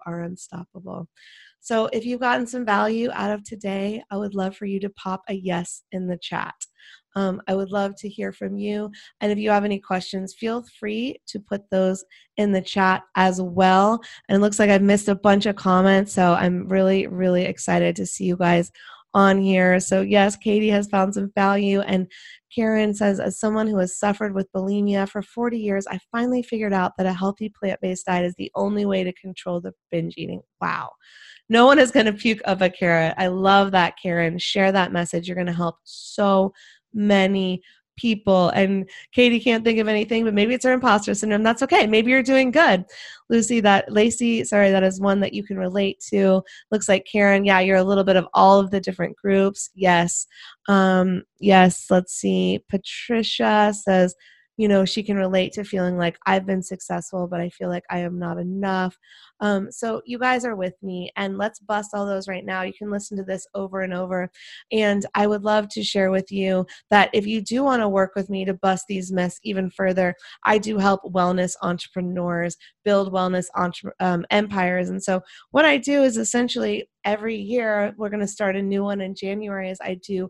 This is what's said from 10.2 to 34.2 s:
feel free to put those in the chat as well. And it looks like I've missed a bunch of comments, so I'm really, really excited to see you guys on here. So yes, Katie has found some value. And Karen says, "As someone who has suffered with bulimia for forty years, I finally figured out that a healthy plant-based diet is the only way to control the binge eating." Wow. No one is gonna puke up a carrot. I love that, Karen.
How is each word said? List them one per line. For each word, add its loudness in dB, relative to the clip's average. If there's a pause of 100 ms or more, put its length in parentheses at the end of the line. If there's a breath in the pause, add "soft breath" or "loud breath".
feel -8 (160)
free -8
to -10
put -8 (100)
those 0 (320 soft breath)
in 0
the 0
chat 0 (120)
as 2
well. 4 (260 loud breath)
And 0
it 4
looks 0
like 4
I've 6
missed 4
a 2
bunch 4
of -2
comments, 4
so 4
I'm 0
really, 2
really 0
excited 0
to -6
see -8
you 0
guys 2 (460 loud breath)
on 6
here. 4
So 0
yes, 2
Katie 0
has 0
found 0
some -6
value. 2
And -2 (400 loud breath)
Karen 0
says, 0
"As -4
someone 0
who 0
has -2
suffered -2
with -4
bulimia -2
for -8
forty -6
years, -4
I -10 (120)
finally -2
figured -4
out 0
that 0
a 0
healthy -4
plant-based -6
diet 0
is -4
the -10
only -2
way -2
to -6
control -10
the -12 (180)
binge -4
eating." -10 (180)
Wow. -6 (540 loud breath)
No 6
one 8
is 6
gonna 2
puke 0
up 0
a 2
carrot. 0
I 0
love 4
that, 2
Karen. -2